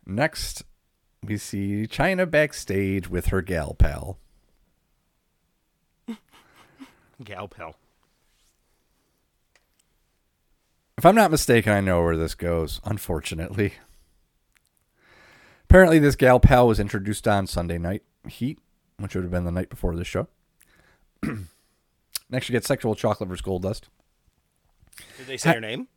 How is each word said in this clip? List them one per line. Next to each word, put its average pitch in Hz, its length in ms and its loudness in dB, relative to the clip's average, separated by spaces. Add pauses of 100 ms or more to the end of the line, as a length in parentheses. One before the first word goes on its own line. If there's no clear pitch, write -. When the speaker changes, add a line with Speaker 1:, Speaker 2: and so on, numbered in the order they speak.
Speaker 1:
Next, - 600 -6 (580)
we 107 140 -6
see 101 500 -6
Chyna 180 440 -2
backstage 98 800 -2
with 87 180 -4
her 95 140 -2
gal 78 340 -6
pal. 76 440 0 (1900)
Speaker 2:
<laughs> 226 80 -12 (1040)
Gal 101 240 -12
pal. 82 300 -16 (3250)
Speaker 1:
If - 80 4
I'm 190 80 8
not 214 160 6
mistaken, 117 420 4
I 101 80 4
know 90 220 2
where 82 140 2
this 80 180 -4
goes, 85 500 -4
unfortunately. 90 880 -6 (1900)
Apparently, 175 360 8
this 143 160 4
gal 127 240 6
pal 123 260 8
was 110 140 2
introduced 101 480 -4
on 98 180 0
Sunday 85 320 -6
Night 85 240 -6 (260)
Heat, - 300 -8 (400)
which 101 160 -10
would 92 100 -4
have 87 60 -8
been 87 140 -2
the 85 80 -4
night 90 180 -6
before - 260 -4
this 85 120 -8
show. - 180 -6 (960)
<clears throat> - 1040 -14
Next, - 200 -6
you - 40 -4
get 117 120 0
Sexual 120 320 -2
Chocolate 104 320 -2
versus 90 160 -10
Goldust. 95 380 -4 (1400)
Speaker 2:
Did 131 100 -18
they 135 80 -10
say 160 140 0
Speaker 1:
Ha- 165 40 4
Speaker 2:
her 117 60 -6
name? 120 360 -10